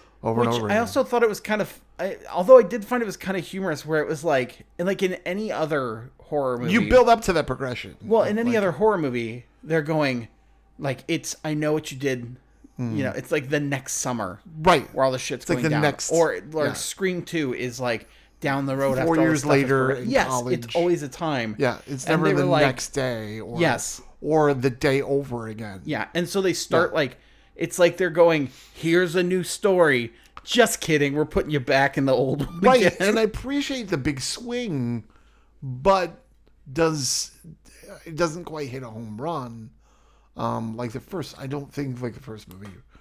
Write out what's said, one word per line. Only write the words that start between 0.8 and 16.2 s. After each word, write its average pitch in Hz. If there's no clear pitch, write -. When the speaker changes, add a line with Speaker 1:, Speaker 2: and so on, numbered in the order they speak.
Speaker 2:
also 254
thought 240
it 233
was 202
kind 214
of, -
I, 185
although 190
I 233
did 202
find 247
it 226
was 190
kind 190
of 165
humorous, 185
where 156
it 143
was 151
like, 135
and, 175
like, 190
in 185
any 196
other 127
horror 135
movie 123
Speaker 1:
You 208
build 240
up 226
to 190
that 147
progression. 127
Speaker 2:
Well, 208
in 208
any 240
Speaker 1:
Like 240
Speaker 2:
other 196
horror 208
movie, 120
they're 160
going, 143
like, 135
it's, -
"I 156
know 151
what 151
you 135
did." 127
Speaker 1:
Mm. 120
Speaker 2:
You 143
know, 127
it's -
like 147
the 147
next 139
summer. 107
Speaker 1:
Right. 156
Speaker 2:
Where 135
all 131
the 127
shit's -
Speaker 1:
It's -
like 165
Speaker 2:
going 123
Speaker 1:
the 160
Speaker 2:
down. -
Speaker 1:
next, -
Speaker 2:
Or, 160